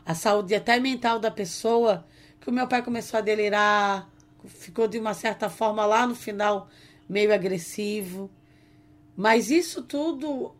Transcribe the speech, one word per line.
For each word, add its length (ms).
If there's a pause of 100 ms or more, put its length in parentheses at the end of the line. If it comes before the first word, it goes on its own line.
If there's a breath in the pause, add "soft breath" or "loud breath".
a 80
saúde 400
até 260
mental 400
da 120
pessoa, 760 (340 soft breath)
que 100
o 40
meu 140
pai 160
começou 340
a 40
delirar, 840 (380)
ficou 420
de 120
uma 160
certa 340
forma 360
lá 200
no 100
final 540 (400 soft breath)
meio 240
agressivo. 960 (880 soft breath)
Mas 320
isso 320
tudo, 760